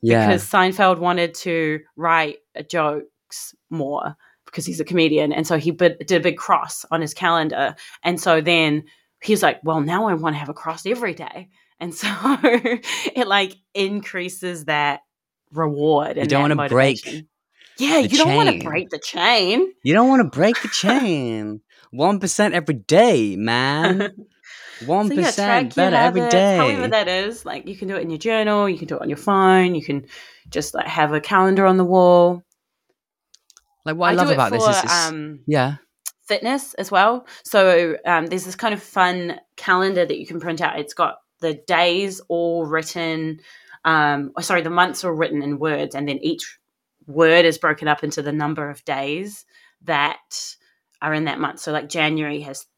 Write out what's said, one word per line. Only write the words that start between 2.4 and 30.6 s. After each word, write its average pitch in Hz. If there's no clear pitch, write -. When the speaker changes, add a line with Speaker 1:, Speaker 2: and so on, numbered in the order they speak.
Speaker 2:
uh, 143
jokes -
more 143
because -
he's 170
a 151
comedian. 151
And 151
so 165
he 156
bid-, 170
did 175
a -
big 175
cross -
on 165
his 151
calendar. 160
And 170
so 165
then 156
he's 208
like, 147
"Well, 160
now 180
I 196
wanna 156
have 143
a 151
cross 160
every 220
day." 175
And 170
so 208
<laughs> 202
it, 240
like, 196
increases 185
that 147
reward 151
Speaker 1:
You 143
Speaker 2:
and -
Speaker 1:
don't 139
Speaker 2:
that 151
Speaker 1:
wanna 147
break 131
Speaker 2:
motivation. 156
Yeah, 285
Speaker 1:
the 226
Speaker 2:
you 247
don't 320
wanna 302
Speaker 1:
chain. -
Speaker 2:
break -
the 151
chain. 220
Speaker 1:
You 135
don't 233
wanna 262
break 202
the -
Speaker 2:
<laughs> -
Speaker 1:
chain. 127
One 180
percent 202
every 165
day, 131
man. 143
Speaker 2:
<laughs> -
Speaker 1:
One 185
percent 294
Speaker 2:
So, 202
yeah, 202
track 233
your 180
Speaker 1:
better 190
every 185
Speaker 2:
habits, 240
however 127
Speaker 1:
day. -
Speaker 2:
that 214
is. 196
Like, -
you 196
can 190
do 196
it 180
in 165
your 156
journal, 208
you 190
can 156
do 151
it -
on -
your 143
phone, 185
you 151
can 139
just, -